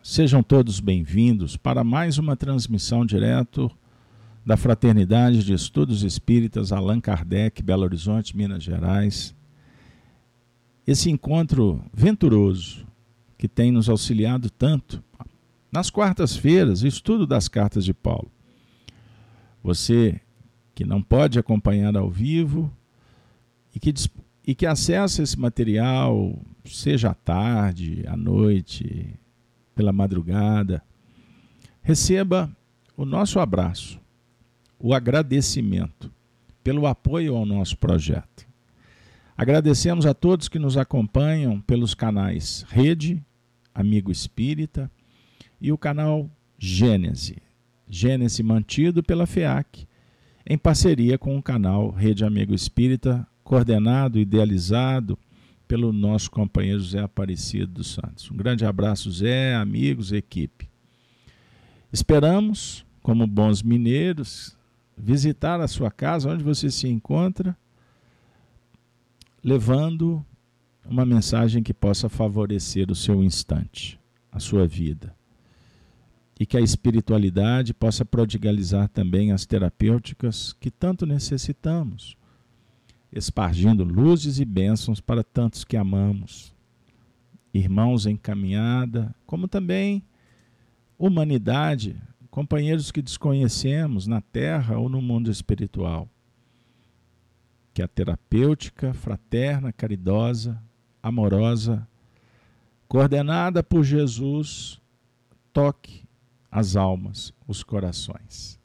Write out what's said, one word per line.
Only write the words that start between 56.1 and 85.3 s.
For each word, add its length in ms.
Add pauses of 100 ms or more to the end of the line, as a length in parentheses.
companheiro 480
José 200
Aparecido 760
dos 200
Santos. 380
Um 40
grande 300
abraço, 460
Zé, 440
amigos, 580
equipe. 560 (1200)
Esperamos, 920 (160)
como 260
bons 340
mineiros, 960 (400)
visitar 640
a 80
sua 240
casa, 380
onde 140
você 280
se 160
encontra, 680 (1900)
levando 800 (600)
uma 200
mensagem 580
que 100
possa 340
favorecer 800
o 60
seu 260
instante, 800 (320)
a 80
sua 260
vida. 500 (1200)
E 60
que 120
a 40
espiritualidade 1120
possa 320
prodigalizar 800
também 460
as 120
terapêuticas 1080
que 180
tanto 340
necessitamos, 1080 (920)
espargindo 760
luzes 520
e 60
bênçãos 560
para 240
tantos 400